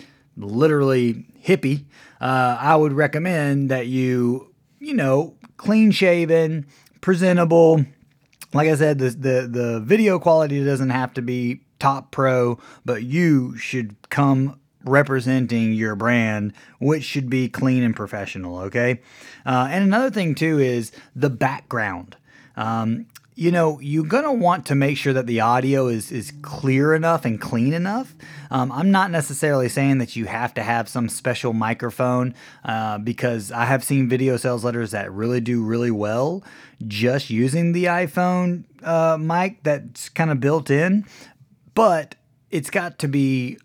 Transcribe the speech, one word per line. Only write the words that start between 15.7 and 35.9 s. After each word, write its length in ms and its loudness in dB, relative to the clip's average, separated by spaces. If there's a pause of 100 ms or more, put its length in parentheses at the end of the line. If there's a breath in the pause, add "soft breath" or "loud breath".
your 240 -2
brand, 560 0 (260 loud breath)
which 260 0
should 240 -6
be 200 -2
clean 340 0
and 120 0
professional, 640 -10
okay? 420 -2 (440 loud breath)
Uh, 260 0
and 140 0
another 260 2
thing, 240 -2
too, 240 0
is 340 0 (220 loud breath)
the 140 0
background. 880 -4 (400 soft breath)
Um, 500 -4 (280)
you 180 0
know, 260 0
you're 260 -2
gonna 280 0
want 340 0
to 80 0
make 220 2
sure 160 -2
that 160 -2
the 120 0
audio 460 2
is, 240 -4
is 220 -8 (100)
clear 520 2
enough 300 2
and 160 -2
clean 320 0
enough. 440 -4 (340 loud breath)
Um, 220 -2
I'm 180 2
not 220 4
necessarily 560 0
saying 300 2
that 180 -4
you 80 -4
have 300 -6
to 80 -4
have 260 -2
some 200 -4
special 440 -4
microphone, 800 -2 (300 loud breath)
uh, 340 -4
because 540 -4
I 140 -2
have 180 0
seen 240 0
video 280 0
sales 280 -2
letters 260 -4
that 220 -6
really 280 -2
do 220 -2
really 300 0